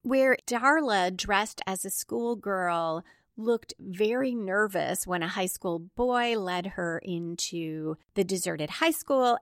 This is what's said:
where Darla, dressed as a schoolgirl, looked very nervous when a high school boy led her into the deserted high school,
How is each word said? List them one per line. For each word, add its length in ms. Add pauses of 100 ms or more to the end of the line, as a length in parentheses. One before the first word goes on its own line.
where 340 (100)
Darla, 680
dressed 500
as 180
a 60
schoolgirl, 1120 (340)
looked 440
very 540
nervous 720
when 180
a 60
high 180
school 340
boy 580
led 280
her 360
into 960 (180)
the 80
deserted 480
high 220
school, 500